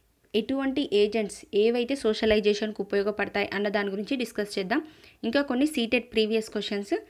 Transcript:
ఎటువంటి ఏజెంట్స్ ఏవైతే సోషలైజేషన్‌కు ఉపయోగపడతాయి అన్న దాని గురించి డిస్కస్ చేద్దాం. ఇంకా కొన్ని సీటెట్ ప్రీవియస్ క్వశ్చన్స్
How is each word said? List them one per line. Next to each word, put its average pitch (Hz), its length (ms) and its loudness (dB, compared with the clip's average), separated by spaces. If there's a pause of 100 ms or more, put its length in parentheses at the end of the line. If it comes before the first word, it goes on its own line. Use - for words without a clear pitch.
(340)
ఎటువంటి 269 580 0
ఏజెంట్స్ 208 480 2 (140)
ఏవైతే 233 400 2
సోషలైజేషన్‌కు 214 880 2
ఉపయోగపడతాయి 202 720 -2
అన్న 202 160 0
దాని 202 220 0
గురించి 202 260 -4
డిస్కస్ 208 420 -4
చేద్దాం. 214 240 0 (420)
ఇంకా 277 180 2
కొన్ని 269 240 0
సీటెట్ 240 460 0
ప్రీవియస్ 220 380 2
క్వశ్చన్స్ 202 440 -4 (160)